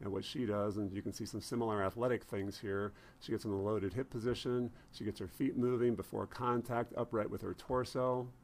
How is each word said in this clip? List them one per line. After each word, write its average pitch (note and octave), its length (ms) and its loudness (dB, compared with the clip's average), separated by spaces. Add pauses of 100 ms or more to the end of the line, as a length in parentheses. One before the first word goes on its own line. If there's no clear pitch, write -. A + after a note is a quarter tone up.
at G2+ 80 -4
what F#2+ 140 -2
she - 220 -2
does, G#2 300 2
and G2+ 160 0
you G2 80 -4
can G2 120 -4
see A2 120 -6
some G#2 160 -4
similar A2 420 2
athletic A2+ 420 2
things G2 340 -2
here. G2+ 340 0 (280)
She - 120 -6
gets A2 120 -2
in G#2+ 60 -2
a G2 100 2
loaded G2 340 2
hip C3 160 -2
position. B2 600 0 (220)
She - 120 -10
gets G#2 160 -2
her F#2 80 -4
feet - 280 0
moving A#2+ 380 4
before G2+ 320 -2
contact, A#2+ 680 0
upright A2+ 340 0
with G2+ 120 -4
her F#2 120 -4
torso. B2+ 760 0 (160)